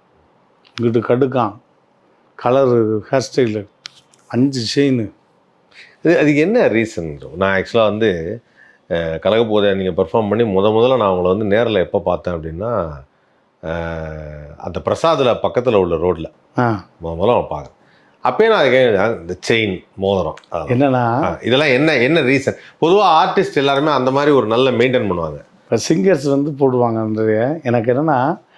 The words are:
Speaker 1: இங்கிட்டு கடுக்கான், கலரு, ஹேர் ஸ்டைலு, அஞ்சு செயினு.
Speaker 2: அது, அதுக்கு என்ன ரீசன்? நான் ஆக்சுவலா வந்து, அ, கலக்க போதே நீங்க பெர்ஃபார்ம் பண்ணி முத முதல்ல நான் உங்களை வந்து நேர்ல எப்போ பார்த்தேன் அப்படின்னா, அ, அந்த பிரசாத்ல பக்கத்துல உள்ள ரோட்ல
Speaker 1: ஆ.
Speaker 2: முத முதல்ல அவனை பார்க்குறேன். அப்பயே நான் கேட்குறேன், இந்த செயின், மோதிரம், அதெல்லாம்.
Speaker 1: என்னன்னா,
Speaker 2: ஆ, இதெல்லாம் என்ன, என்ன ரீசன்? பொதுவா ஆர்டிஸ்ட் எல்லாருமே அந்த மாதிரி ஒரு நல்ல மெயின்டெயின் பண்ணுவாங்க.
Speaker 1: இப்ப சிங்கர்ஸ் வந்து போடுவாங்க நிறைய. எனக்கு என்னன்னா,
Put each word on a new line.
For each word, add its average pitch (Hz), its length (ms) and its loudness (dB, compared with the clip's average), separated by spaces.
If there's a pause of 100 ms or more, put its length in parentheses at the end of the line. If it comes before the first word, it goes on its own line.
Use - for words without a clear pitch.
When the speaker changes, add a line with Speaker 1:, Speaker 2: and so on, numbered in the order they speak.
(800)
Speaker 1:
இங்கிட்டு 117 280 2
கடுக்கான், 123 480 0 (840)
கலரு, 120 580 2 (100)
ஹேர் 135 100 2 (140)
ஸ்டைலு, 107 320 -2 (640)
அஞ்சு 127 520 -2
செயினு. 127 340 0 (880)
Speaker 2:
அது, 165 140 4
அதுக்கு 147 180 4
என்ன 185 320 2
ரீசன்? 92 520 -2 (160)
நான் 95 260 0
ஆக்சுவலா 113 200 0
வந்து, 104 600 -2 (480)
அ, 82 320 -4
கலக்க 110 220 2
போதே 104 300 2
நீங்க 92 280 -2
பெர்ஃபார்ம் 107 260 0
பண்ணி 107 140 0
முத 98 200 0
முதல்ல 113 340 2
நான் 110 120 2
உங்களை 90 280 2
வந்து 104 200 0
நேர்ல 117 160 2
எப்போ 95 280 0
பார்த்தேன் 90 340 -4
அப்படின்னா, 85 540 -6 (760)
அ, 80 140 -6 (800)
அந்த - 280 -10
பிரசாத்ல 131 580 0
பக்கத்துல 117 320 0
உள்ள 90 220 4
ரோட்ல 82 360 -2 (260)
Speaker 1:
ஆ. 117 260 -2 (180)
Speaker 2:
முத 82 40 -10
முதல்ல 92 380 0
அவனை - 60 -14
பார்க்குறேன். - 220 -10 (520)
அப்பயே 214 240 2
நான் 202 160 4
கேட்குறேன், 117 560 2
இந்த 85 180 -10 (100)
செயின், 110 360 0 (100)
மோதிரம், 95 400 -2 (140)
அதெல்லாம். 127 460 0
Speaker 1:
என்னன்னா, 123 300 0
Speaker 2:
ஆ, 85 180 -4
இதெல்லாம் 131 260 2
என்ன, 143 280 2
என்ன 135 240 2
ரீசன்? 135 340 0 (260)
பொதுவா 175 440 4
ஆர்டிஸ்ட் 185 300 -2
எல்லாருமே 139 360 2
அந்த 131 200 2
மாதிரி 143 220 2
ஒரு 127 140 4
நல்ல 127 240 2
மெயின்டெயின் 120 400 0
பண்ணுவாங்க. 82 340 -6 (200)
Speaker 1:
இப்ப 117 140 -2 (100)
சிங்கர்ஸ் 165 400 2
வந்து 139 220 0
போடுவாங்க 123 580 0
நிறைய. 110 540 0
எனக்கு 120 300 0
என்னன்னா, 147 480 0 (180)